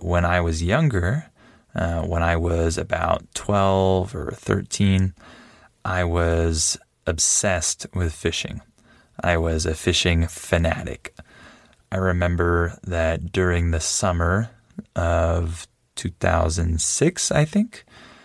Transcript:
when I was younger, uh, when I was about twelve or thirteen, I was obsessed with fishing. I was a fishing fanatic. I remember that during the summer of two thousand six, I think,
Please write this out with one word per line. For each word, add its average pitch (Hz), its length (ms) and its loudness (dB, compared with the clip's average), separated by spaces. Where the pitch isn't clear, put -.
when 87 240 0
I 87 160 2
was 82 220 0
younger, 110 680 0
uh, 82 280 -2
when 82 200 -2
I 85 140 2
was 85 420 0
about 85 440 -2
twelve 95 800 2
or - 180 -6
thirteen, 95 800 0
I 92 200 -2
was 82 760 0
obsessed - 880 0
with 87 180 -2
fishing. - 500 -6
I 87 160 2
was 82 300 0
a 82 80 -2
fishing 85 520 2
fanatic. - 880 -4
I 95 60 -2
remember 87 840 2
that 85 480 -2
during 87 400 2
the 82 100 0
summer 90 720 0
of 85 720 0
two - 240 -6
thousand 82 600 0
six, - 500 0
I 147 140 2
think, 208 400 -2